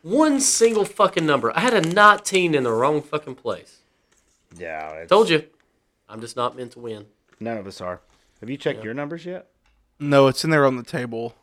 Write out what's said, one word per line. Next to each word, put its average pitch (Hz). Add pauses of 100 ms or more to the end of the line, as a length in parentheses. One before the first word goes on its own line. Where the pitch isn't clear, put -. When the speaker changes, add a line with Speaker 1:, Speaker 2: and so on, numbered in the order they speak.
Speaker 1:
one 277
single 226
fucking 185
number. 131
I -
had 247
a 196
nineteen 185
in 135
the 120
wrong 139
fucking 147
place. - (760)
Speaker 2:
Yeah, 78
it's 82
Speaker 1:
Told 196
you. 156 (640)
I'm 110
just 117
not 123
meant 123
to 120
win. 110 (360)
Speaker 2:
None 113
of 98
us 95
are. 90 (400)
Have 107
you 139
checked 139
Speaker 1:
Yeah. 110
Speaker 2:
your 110
numbers 151
yet? 180 (520)
Speaker 3:
No, 143
it's -
in 156
there 147
on 131
the 120
table. 117